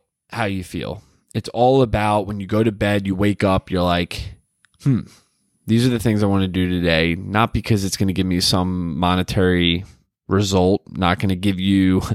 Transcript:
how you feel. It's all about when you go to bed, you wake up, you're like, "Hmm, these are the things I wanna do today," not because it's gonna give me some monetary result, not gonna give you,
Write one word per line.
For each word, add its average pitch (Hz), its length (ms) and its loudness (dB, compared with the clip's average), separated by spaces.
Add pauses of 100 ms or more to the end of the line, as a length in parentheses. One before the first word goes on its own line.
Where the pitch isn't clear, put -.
(300)
how 113 140 -4
you 95 200 -4
feel. - 380 -10 (320)
It's 113 160 -6
all 131 320 4
about 107 440 0
when 104 140 -8
you 95 60 -10
go 104 160 0
to 113 100 0
bed, 101 340 -2
you 98 80 -2
wake 101 300 0
up, 95 260 0
you're 92 120 -2
like, 87 520 -2 (480)
"Hmm, 127 180 0 (680)
these 117 200 4
are 131 40 2
the 117 80 0
things 107 240 0
I 104 40 2
wanna 98 220 2
do 90 200 0
today," 85 460 2
not 98 400 -2
because 107 300 0
it's 92 120 -4
gonna 98 180 0
give 90 120 0
me 92 140 0
some 90 580 -2
monetary 90 840 2 (420)
result, 95 640 2
not 90 300 0
gonna 95 160 0
give 92 240 -2
you, 95 420 2 (120)